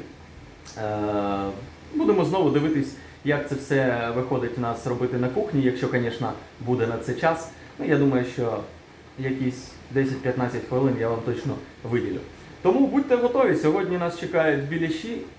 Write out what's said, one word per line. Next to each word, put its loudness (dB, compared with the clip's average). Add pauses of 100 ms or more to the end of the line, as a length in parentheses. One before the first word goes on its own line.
(800)
Е, -2 (560)
будемо 4
знову 2
дивитись, 2 (320)
як 0
це -4
все 0
виходить -2
у -4
нас -2
робити 0
на 2
кухні, 0
якщо, 2
конечно, 0 (280)
буде 2
на -2
це -4
час. 0 (280)
Ну, -4
я 4
думаю, 4
що -2 (600)
якісь -4 (200)
десять-п'ятнадцять 0
хвилин 2
я 2
вам 0
точно -2 (360)
виділю. 0 (420)
Тому 6
будьте 2
готові, 4
сьогодні 2
нас -2
чекають 2
біляші -2 (220)